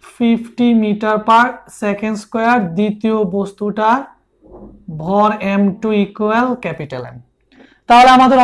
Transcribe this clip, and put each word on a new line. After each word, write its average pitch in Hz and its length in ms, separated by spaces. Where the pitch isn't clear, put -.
ফিফটি 233 540
meter 214 340
per 226 180
second 208 440
square, 233 360
দ্বিতীয় 214 400
বস্তুটার 208 640
ভর 208 280
এম 202 100
টু 220 80
equal 214 420
ক্যাপিটাল 143 460
এম। 123 60
তাহলে 247 280
আমাদের 254 280